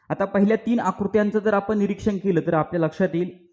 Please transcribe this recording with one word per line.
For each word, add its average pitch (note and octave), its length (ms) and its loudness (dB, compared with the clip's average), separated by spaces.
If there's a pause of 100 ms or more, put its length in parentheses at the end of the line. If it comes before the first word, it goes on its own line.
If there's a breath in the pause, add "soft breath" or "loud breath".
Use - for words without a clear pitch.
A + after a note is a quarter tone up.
आता G#3 160 -2
पहिल्या G3+ 320 2
तीन A3+ 240 0
आकृत्यांचं G#3 580 0
जर G#3 160 0
आपण G3+ 240 0
निरीक्षण G3+ 380 0
केलं F3+ 300 0
तर E3 80 0
आपल्या D#3+ 260 0
लक्षात D#3+ 340 0
येईल, F3 160 -2 (220)